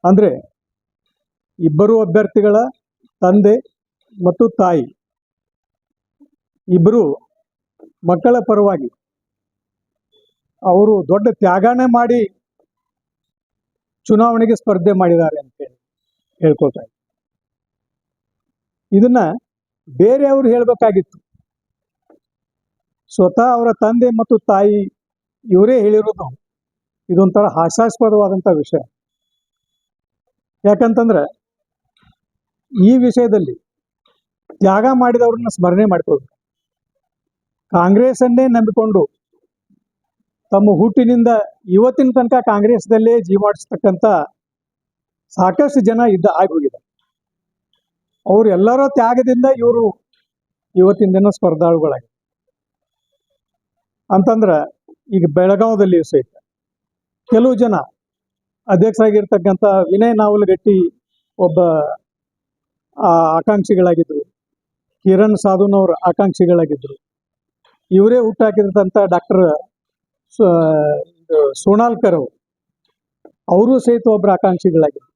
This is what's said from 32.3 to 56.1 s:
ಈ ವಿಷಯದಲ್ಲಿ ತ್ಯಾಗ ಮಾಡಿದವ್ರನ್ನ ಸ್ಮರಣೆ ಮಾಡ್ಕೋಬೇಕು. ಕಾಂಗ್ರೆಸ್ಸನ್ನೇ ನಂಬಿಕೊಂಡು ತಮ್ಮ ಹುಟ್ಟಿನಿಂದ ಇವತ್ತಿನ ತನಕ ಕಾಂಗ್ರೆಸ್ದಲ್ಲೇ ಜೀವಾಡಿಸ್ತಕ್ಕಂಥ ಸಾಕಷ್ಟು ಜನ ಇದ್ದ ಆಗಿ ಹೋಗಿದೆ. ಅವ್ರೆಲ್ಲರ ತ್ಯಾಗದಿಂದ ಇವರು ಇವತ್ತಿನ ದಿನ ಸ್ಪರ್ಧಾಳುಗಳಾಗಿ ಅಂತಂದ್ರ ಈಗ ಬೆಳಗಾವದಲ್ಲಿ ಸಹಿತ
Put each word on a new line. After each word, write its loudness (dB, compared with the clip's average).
ಈ 4
ವಿಷಯದಲ್ಲಿ -2
ತ್ಯಾಗ 2
ಮಾಡಿದವ್ರನ್ನ -2
ಸ್ಮರಣೆ 0
ಮಾಡ್ಕೋಬೇಕು. -4
ಕಾಂಗ್ರೆಸ್ಸನ್ನೇ 2
ನಂಬಿಕೊಂಡು 0
ತಮ್ಮ 2
ಹುಟ್ಟಿನಿಂದ 2
ಇವತ್ತಿನ 2
ತನಕ 0
ಕಾಂಗ್ರೆಸ್ದಲ್ಲೇ 0
ಜೀವಾಡಿಸ್ತಕ್ಕಂಥ -2
ಸಾಕಷ್ಟು 0
ಜನ 2
ಇದ್ದ -2
ಆಗಿ 0
ಹೋಗಿದೆ. -4
ಅವ್ರೆಲ್ಲರ 2
ತ್ಯಾಗದಿಂದ 0
ಇವರು 0
ಇವತ್ತಿನ 2
ದಿನ 2
ಸ್ಪರ್ಧಾಳುಗಳಾಗಿ -2
ಅಂತಂದ್ರ 0
ಈಗ 2
ಬೆಳಗಾವದಲ್ಲಿ 0
ಸಹಿತ -4